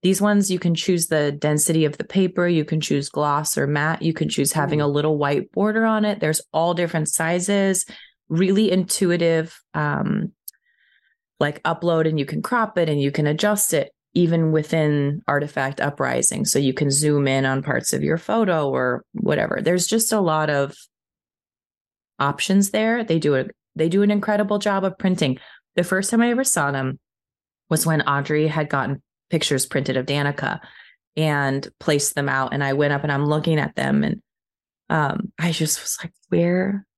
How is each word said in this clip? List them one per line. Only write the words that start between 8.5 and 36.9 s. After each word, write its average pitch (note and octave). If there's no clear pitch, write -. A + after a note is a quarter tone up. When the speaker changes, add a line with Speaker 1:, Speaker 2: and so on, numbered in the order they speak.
Speaker 1:
intuitive, E3+
um, D3
like, D3
upload, E3
and D#3
you C#3
can D3+
crop A3+
it D#3+
and D3
you C#3
can D3
adjust G3+
it D3
even E3
within D3+
Artifact C#3+
Uprising. C3+
So -
you C3+
can C#3+
zoom C#3+
in C3+
on C3+
parts -
of C#3+
your D#3
photo F3+
or B2+
whatever. -
There's F3+
just A3
a A3
lot D#3
of C#3
options F#3+
there. A3+
They E3
do D3
a, C3
they D#3+
do F#3+
an G#3
incredible G#3
job G3
of F#3+
printing. E3
The F3
first F#3+
time A#3
I A#3+
ever B3
saw C#3+
them C3+
was D#3
when D#3+
Audrey C#3+
had D3+
gotten C#3
pictures C#3+
printed C3+
of B2+
Danica C#3+
and C#3
placed D3
them C#3+
out. C3+
And C#3
I C#3
went C#3+
up C#3+
and D3
I'm C#3
looking D3+
at D3
them. C3+
And, -
um, D3+
I E3
just D#3
was -
like, E3+
"Where?" F3+